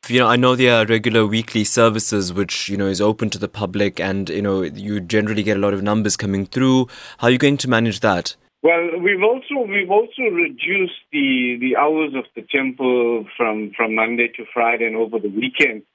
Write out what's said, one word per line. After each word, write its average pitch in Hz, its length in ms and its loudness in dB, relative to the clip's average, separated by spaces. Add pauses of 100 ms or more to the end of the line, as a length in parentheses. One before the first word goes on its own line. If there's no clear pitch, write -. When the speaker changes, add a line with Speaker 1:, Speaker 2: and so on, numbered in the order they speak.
Speaker 1:
You 123 140 2
know, 120 60 6
I 117 100 6
know 127 200 4
there 123 200 6
are 110 100 4
regular 113 400 2
weekly 110 380 -2
services 107 680 0
which, 98 380 -4
you 98 80 -4
know, 98 80 -2
is 98 160 -2
open 107 280 0
to 92 80 -8
the 98 100 -6
public 101 520 -4
and, 95 300 -4
you 85 100 -4
know, 98 220 0
you 101 380 -6
generally 107 420 0
get 101 160 2
a - 20 0
lot 101 140 2
of 95 80 -4
numbers 104 340 0
coming 98 300 -2
through. 131 420 2 (300)
How 117 80 0
are 123 40 6
you 127 80 4
going 143 200 2
to 131 100 -4
manage 113 320 2
that? 92 360 0 (260)
Speaker 2:
Well, 170 400 0
we've 190 200 0
also, 254 460 -2
we've 196 220 -4
also 233 320 0 (100)
reduced 170 680 -2 (120)
the, 127 480 0
the 127 160 0
hours 151 380 0
of 131 100 -6 (100)
the 107 160 -14
temple 123 760 0 (100)
from, 107 400 -2
from 113 180 -2
Monday 117 420 0
to 117 160 -14
Friday 117 340 0
and 110 100 -4
over 113 220 -2
the 104 100 -4
weekend. 117 540 -2 (120)